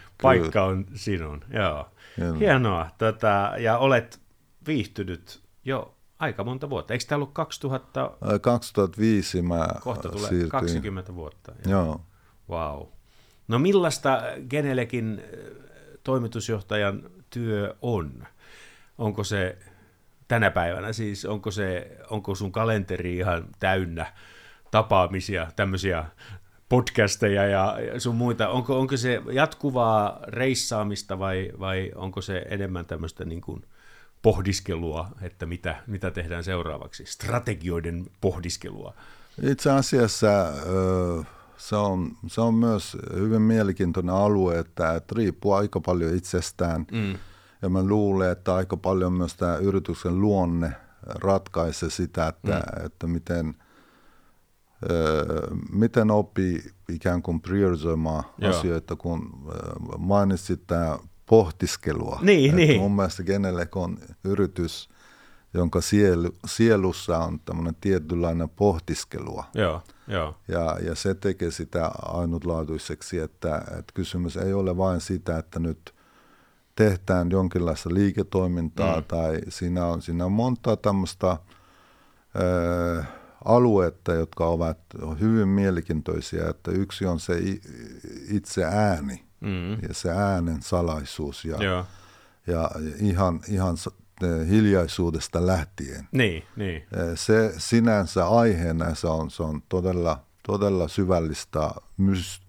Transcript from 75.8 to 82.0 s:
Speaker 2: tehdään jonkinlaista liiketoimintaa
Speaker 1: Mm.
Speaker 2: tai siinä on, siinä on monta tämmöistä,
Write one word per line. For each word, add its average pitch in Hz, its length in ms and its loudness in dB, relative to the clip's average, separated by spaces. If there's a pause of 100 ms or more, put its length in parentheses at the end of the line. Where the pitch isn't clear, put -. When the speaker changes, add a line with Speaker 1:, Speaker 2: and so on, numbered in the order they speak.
Speaker 2:
tehdään 92 560 4
jonkinlaista 90 640 0
liiketoimintaa 87 1080 2
Speaker 1:
Mm. 78 80 -6
Speaker 2:
tai 80 420 -2
siinä 87 360 -2
on, 85 160 -2
siinä 85 240 -2
on 92 60 0
monta 117 460 0
tämmöistä, 95 600 0 (1000)